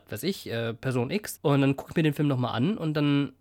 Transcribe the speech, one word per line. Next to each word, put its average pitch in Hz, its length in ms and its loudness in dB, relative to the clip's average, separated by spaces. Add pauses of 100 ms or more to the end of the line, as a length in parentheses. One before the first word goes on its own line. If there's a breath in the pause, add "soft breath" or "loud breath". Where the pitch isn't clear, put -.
weiß 104 140 -8
ich, 185 260 -4
äh, 117 240 -4
Person 123 380 -2
X - 320 -6
und 143 180 4
dann 139 140 4
guck - 160 -12
ich - 40 -6
mir 170 80 4
den 151 120 4
Film 151 120 0
nochmal 127 280 0
an 156 220 0
und 156 180 -2
dann 143 460 2